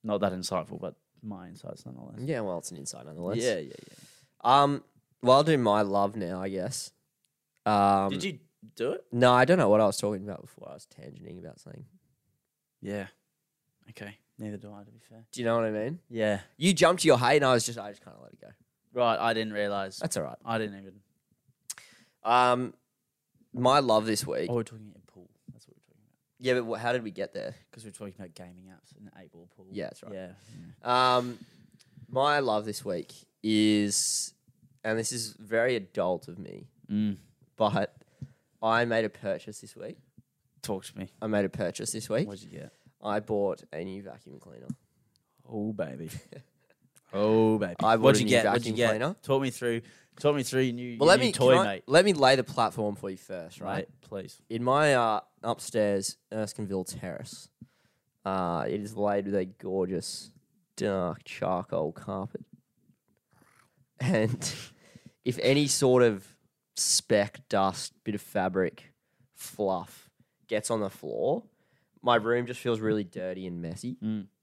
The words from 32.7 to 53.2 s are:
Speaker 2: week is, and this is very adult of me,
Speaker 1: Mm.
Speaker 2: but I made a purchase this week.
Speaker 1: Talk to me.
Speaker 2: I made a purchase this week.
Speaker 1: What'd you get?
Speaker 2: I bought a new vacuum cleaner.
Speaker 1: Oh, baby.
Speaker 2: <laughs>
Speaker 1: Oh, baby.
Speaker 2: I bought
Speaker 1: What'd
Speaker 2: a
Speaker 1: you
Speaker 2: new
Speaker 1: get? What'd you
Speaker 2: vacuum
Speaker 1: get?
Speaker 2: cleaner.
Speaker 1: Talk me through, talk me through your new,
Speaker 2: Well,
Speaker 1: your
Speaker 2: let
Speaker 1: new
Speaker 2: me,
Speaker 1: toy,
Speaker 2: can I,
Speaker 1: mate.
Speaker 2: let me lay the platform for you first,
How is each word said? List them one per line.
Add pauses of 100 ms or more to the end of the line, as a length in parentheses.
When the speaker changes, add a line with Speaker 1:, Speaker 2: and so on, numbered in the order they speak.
Speaker 2:
week (300)
is, (500)
and
this
is
very
adult
of
me, (220)
Speaker 1:
Mm. (380)
Speaker 2:
but (640)
I
made
a
purchase
this
week. (640)
Speaker 1:
Talk
to
me. (100)
Speaker 2:
I
made
a
purchase
this
week.
Speaker 1:
What'd
you (100)
get? (300)
Speaker 2:
I
bought (100)
a
new
vacuum
cleaner. (840)
Speaker 1:
Oh,
baby.
Speaker 2:
<laughs> (960)
Speaker 1:
Oh,
baby.
Speaker 2:
I
bought
Speaker 1:
What'd
Speaker 2:
a
Speaker 1:
you
Speaker 2:
new
Speaker 1:
get?
What'd
you
Speaker 2:
vacuum
Speaker 1:
get?
Speaker 2:
cleaner.
Speaker 1:
Talk
me
through, (380)
talk
me
through
your
new,
Speaker 2:
Well,
Speaker 1:
your
Speaker 2:
let
Speaker 1:
new
Speaker 2:
me,
Speaker 1:
toy,
Speaker 2:
can
I,
Speaker 1:
mate.
Speaker 2:
let
me
lay
the
platform
for
you
first,